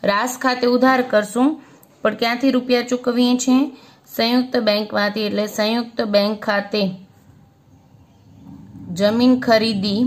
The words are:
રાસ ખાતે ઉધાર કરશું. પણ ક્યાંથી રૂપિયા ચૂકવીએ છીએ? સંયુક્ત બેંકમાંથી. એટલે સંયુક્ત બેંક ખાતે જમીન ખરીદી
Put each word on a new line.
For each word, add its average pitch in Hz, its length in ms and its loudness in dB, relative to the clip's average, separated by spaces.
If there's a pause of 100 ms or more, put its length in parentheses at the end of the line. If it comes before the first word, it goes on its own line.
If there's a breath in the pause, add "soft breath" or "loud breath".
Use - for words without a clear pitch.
રાસ 208 380 -2
ખાતે 254 260 0
ઉધાર 254 340 4
કરશું. 247 600 0 (400 loud breath)
પણ 214 140 0
ક્યાંથી 240 360 0
રૂપિયા 254 300 0
ચૂકવીએ 247 560 0
છીએ? 262 340 2 (440 loud breath)
સંયુક્ત 247 420 0
બેંકમાંથી. 208 640 0
એટલે 208 260 -2
સંયુક્ત 226 540 -4
બેંક 208 420 0
ખાતે 202 520 -2 (2000)
જમીન 233 460 2
ખરીદી 220 680 0